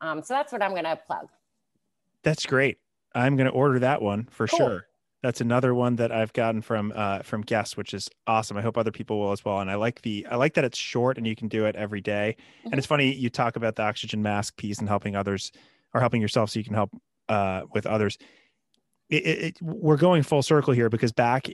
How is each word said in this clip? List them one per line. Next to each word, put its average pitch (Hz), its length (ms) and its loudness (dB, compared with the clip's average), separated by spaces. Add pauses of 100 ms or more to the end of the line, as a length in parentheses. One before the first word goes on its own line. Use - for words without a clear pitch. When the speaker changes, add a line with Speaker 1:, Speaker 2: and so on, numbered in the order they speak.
Speaker 1:
Um, 156 200 -4
so 247 120 -6
that's 294 180 -2
what 220 100 -2
I'm 196 120 0
gonna 160 220 -2 (100)
plug. 95 220 -4 (960)
Speaker 2:
That's 156 220 0
great. 135 320 2 (360)
I'm 131 220 4
gonna 131 140 4
order 131 300 4
that 127 220 2
one 104 280 -2
for - 160 -2
Speaker 1:
Cool. 339 120 2
Speaker 2:
sure. 117 260 0 (380)
That's 123 180 -2
another 123 340 4
one 123 220 2
that 113 160 0
I've 110 200 0
gotten 113 300 0
from, 107 320 -2
uh, 98 280 -2
from 107 200 -6
guests, 107 340 -2
which 101 160 -10
is 98 160 -8 (200)
awesome. 110 280 0
I 101 60 -4
hope 113 160 -2
other 113 140 0
people 107 260 -6
will 101 140 0
as 101 120 -6
well. 101 160 -2
And 95 100 -4
I 98 40 -4
like 113 280 -2
the, 104 280 -6
I 120 60 -2
like 139 180 2
that 151 100 2
it's 120 140 -4
short 127 400 -2
and 117 80 -4
you 110 80 -2
can 110 140 -8
do 107 180 0
it 107 80 0
every 104 260 -6
day. 104 360 -2 (240)
Speaker 1:
Mm-hmm. - 80 -14
Speaker 2:
And 143 100 -2
it's 135 80 -2
funny, 139 260 2
you 131 160 -4
talk 120 280 -2
about 113 180 -2
the 113 80 -4
oxygen 107 400 -4
mask 104 340 -2
piece 101 220 -8
and 104 100 -4
helping 101 280 -2
others 98 340 -4 (420)
or 120 80 0
helping 120 220 2
yourself 107 280 0
so 113 100 -6
you 104 40 -6
can 107 100 -6
help, 107 160 0 (380)
uh, 98 340 0 (100)
with 104 120 -2
others. 107 320 0 (960)
It, 151 160 0
it, 160 180 0
it, - 180 -8
we're 160 340 2
going 170 260 6
full 143 200 2
circle 147 320 4
here, 117 160 4
because 113 220 2
back 123 420 2